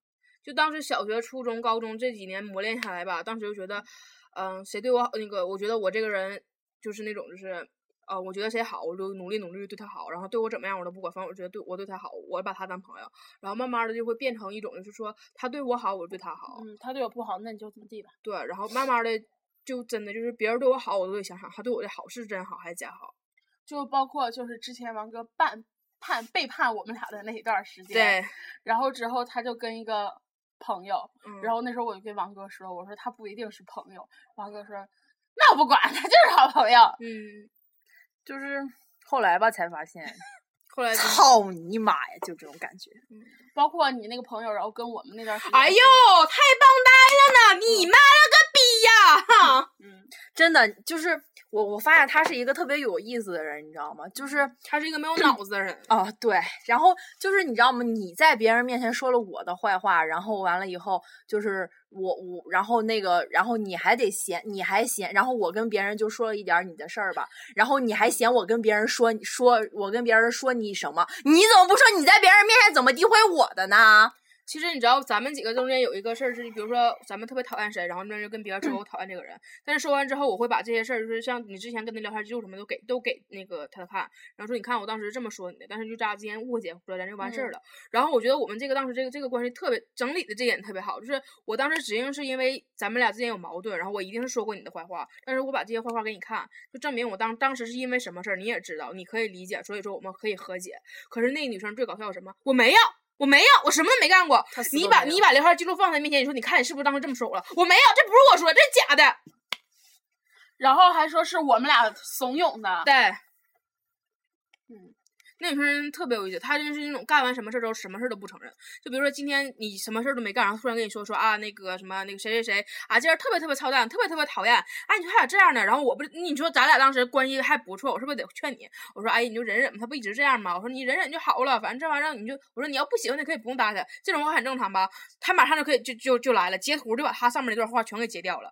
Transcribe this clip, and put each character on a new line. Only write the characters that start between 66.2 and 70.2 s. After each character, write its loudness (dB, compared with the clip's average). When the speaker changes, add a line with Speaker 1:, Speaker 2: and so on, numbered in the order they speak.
Speaker 3:
了 -6
一 -10
点 0
儿 0
你 -14
的 -14
事 -12
儿 -4
吧， -8
然 4
后 2
你 -2
还 2
嫌 2
我 2
跟 -2
别 2
人 0
说， 2
说， 2
我 -6
跟 -4
别 2
人 4